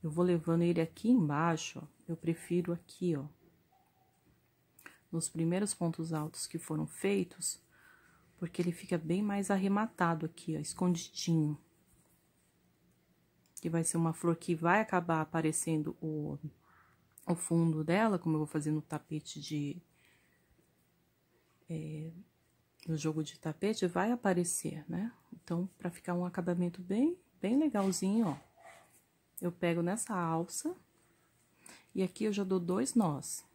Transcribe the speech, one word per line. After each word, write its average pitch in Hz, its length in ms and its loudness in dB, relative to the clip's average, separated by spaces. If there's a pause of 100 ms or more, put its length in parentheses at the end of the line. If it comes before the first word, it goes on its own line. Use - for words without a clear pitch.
Eu 160 80 -4
vou 165 140 2
levando 170 380 4
ele 170 180 4
aqui 165 300 0
embaixo, 160 680 4
ó, 156 80 -14 (220)
eu 165 80 -4
prefiro 170 560 0
aqui, 175 420 -2
ó, 139 120 -4 (1900)
nos 165 160 -2
primeiros 170 460 0
pontos 165 400 -2
altos 156 320 -6
que - 120 -6
foram 156 280 -2
feitos, - 760 -2 (800)
porque 175 240 -4
ele 170 100 0
fica - 240 -4
bem 170 260 -2
mais 202 280 -2
arrematado 196 760 0
aqui, 160 320 -6
ó, - 20 -4
escondidinho. 160 1000 0 (2000)
Que - 80 -4
vai 165 160 2
ser 165 140 -2
uma 165 160 2
flor 170 220 2
que 175 180 0
vai 170 260 4
acabar 170 400 2
aparecendo 156 800 0
o, 151 380 -4 (880)
o 175 80 2
fundo 165 500 2
dela, 196 340 4
como 160 180 0
eu - 20 2
vou 151 80 0
fazer 151 240 -2
no 151 100 0
tapete 151 580 -8
de, 147 440 -6 (1900)
é, 156 420 -8 (800)
no 160 80 0
jogo 156 260 -2
de - 160 -8
tapete, 190 480 -2
vai 180 260 2
aparecer, 180 760 0
né? 180 240 -4 (180)
Então, 175 460 -4
pra 175 140 -4
ficar 175 240 -6
um 180 100 0
acabamento 175 560 -2
bem, 226 380 2 (200)
bem 220 200 2
legalzinho, 202 680 2
ó, 143 220 -6 (880)
eu 175 100 0
pego 170 300 0
nessa 196 340 -2
alça 175 640 -2 (1160)
e 190 80 0
aqui 185 220 -4
eu 214 80 0
já 196 120 0
dou 185 160 0
dois 185 340 0
nós. 165 480 0 (120)